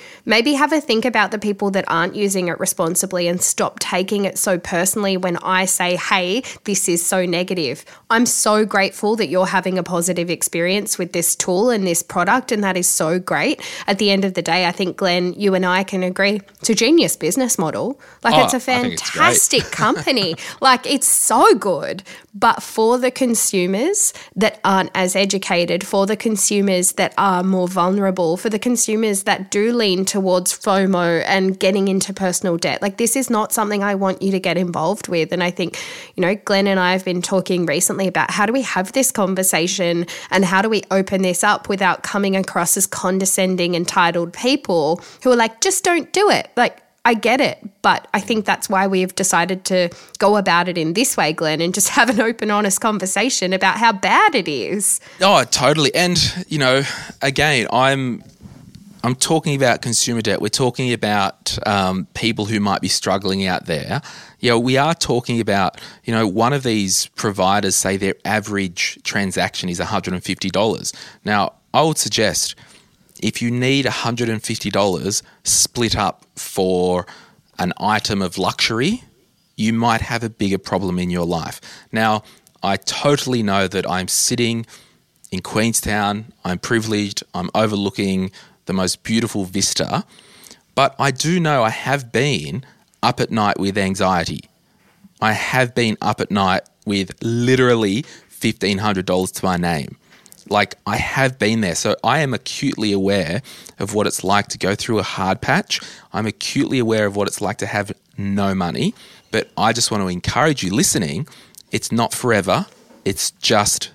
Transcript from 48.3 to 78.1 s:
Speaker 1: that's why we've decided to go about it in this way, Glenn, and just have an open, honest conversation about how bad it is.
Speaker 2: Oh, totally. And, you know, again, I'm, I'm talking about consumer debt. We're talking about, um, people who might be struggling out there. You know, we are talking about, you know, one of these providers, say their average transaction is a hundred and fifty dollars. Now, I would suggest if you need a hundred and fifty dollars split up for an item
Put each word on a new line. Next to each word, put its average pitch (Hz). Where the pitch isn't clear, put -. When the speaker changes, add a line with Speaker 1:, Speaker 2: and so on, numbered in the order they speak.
Speaker 1:
that's -
why 196
we've 185
decided 185
to 180
go 208
about 190
it 175
in 160
this 233
way, 160
Glenn, 156
and 175
just -
have 240
an 220
open, 226
honest 208
conversation 202
about 190
how 226
bad 262
it 180
is. 147
Speaker 2:
Oh, 180
totally. 139
And, 175
you 156
know, 135
again, 139
I'm, 131
I'm 123
talking 156
about 135
consumer 117
debt. 104
We're 104
talking 123
about, 104
um, 95
people 110
who 107
might 101
be 92
struggling 98
out 90
there. 87
You 123
know, 117
we 127
are 156
talking 120
about, 98
you 117
know, 113
one 113
of 135
these 107
providers, 98
say 98
their 98
average 101
transaction 95
is 87
a 90
hundred 92
and 87
fifty 95
dollars. 98
Now, 104
I 131
would 156
suggest -
if -
you 120
need 127
a 110
hundred 117
and 110
fifty 107
dollars 98
split -
up 101
for 90
an 92
item 104